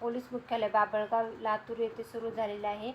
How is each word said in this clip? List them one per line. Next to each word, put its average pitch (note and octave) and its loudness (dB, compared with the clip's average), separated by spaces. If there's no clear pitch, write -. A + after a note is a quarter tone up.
पोलीस A#3 -2
मुख्यालय A#3 0
बाभळगाव G#3+ 4
लातूर A3 -2
येथे A3+ -2
सुरू A3+ -6
झालेले G#3 -2
आहे. G#3 -2